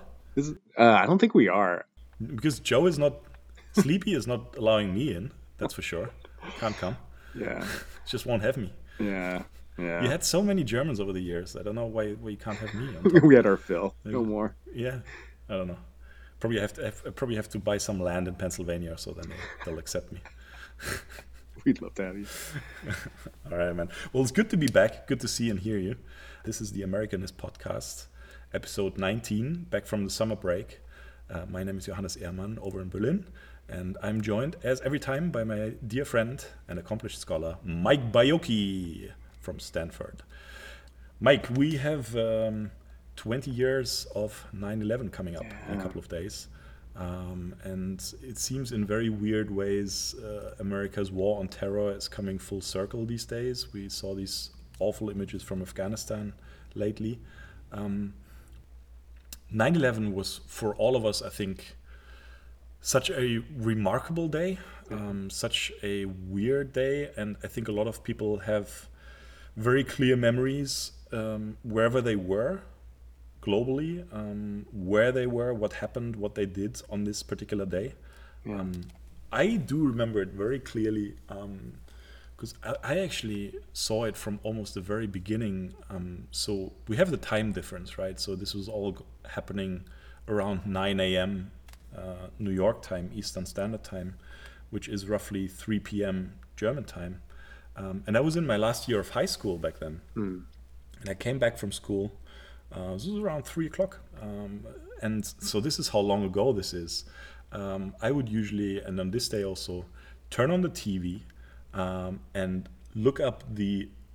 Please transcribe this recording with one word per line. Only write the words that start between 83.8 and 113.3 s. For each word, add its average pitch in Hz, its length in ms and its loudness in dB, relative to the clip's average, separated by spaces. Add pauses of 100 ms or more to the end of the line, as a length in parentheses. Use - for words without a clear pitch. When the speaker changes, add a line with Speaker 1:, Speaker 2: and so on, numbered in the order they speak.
Speaker 2:
it 107 120 -2
from 104 260 -6
almost 110 320 -4
the 101 60 -4
very 104 260 -2
beginning. 95 680 -2 (140)
Um, 90 420 -8
so 98 420 -2 (160)
we 110 80 0
have 180 140 6
the 135 60 0
time 107 360 0
difference, 90 460 -8
right? 92 220 -4
So 98 160 -2
this 98 180 -6
was 98 140 -6
all 101 240 -2
g-, - 120 -10 (260)
happening 95 540 -4 (440)
around 101 380 2
nine 98 340 2
A 92 160 4
M, 95 340 0 (460)
uh, 92 320 -10 (100)
New 101 120 0
York 95 320 4
time, 90 320 -6
Eastern 95 320 -6
Standard 104 380 -4
Time, 92 320 -8 (540)
which 104 180 -6
is 98 200 -4
roughly 98 400 0
three 107 300 0
P 101 260 -2
M 92 300 -2 (220)
German 117 280 0
time. 90 380 -10 (540)
Um, 95 300 -6
and 107 100 4
I 123 40 8
was 156 160 4
in 165 100 2
my 110 100 4
last 117 320 2
year 110 100 4
of 92 120 -2
high - 160 2
school 95 300 -2
back 80 220 -2
then. 80 220 -8 (140)
Speaker 1:
Hmm. 95 240 -2 (640)
Speaker 2:
And 98 100 -8
I 98 40 -2
came 131 240 -2
back 117 200 4
from 101 140 -4
school. 101 380 -2 (640)
Uh, 92 220 -6
this 107 120 -6
was 208 160 -2
around 151 220 -2
three 160 220 -2
o'clock. 185 340 0 (200)
Um, 104 460 -8 (340)
and 110 240 0
so - 360 -2
this 147 180 0
is - 120 -2
how 107 100 4
long 101 240 4
ago 101 280 4
this 98 220 -2
is. 85 300 -4 (480)
Um, 95 500 -4
I 113 80 4
would 139 180 2
usually, 104 520 0
and 95 180 -4
on 92 140 0
this 120 160 0
day 101 160 0
also, 90 420 -4 (440)
turn 135 200 4
on 180 120 4
the 170 60 2
T 98 300 -2
V, 90 260 -4 (500)
um, 92 460 -2 (140)
and 92 340 -2 (260)
look 120 260 4
up 131 240 0 (100)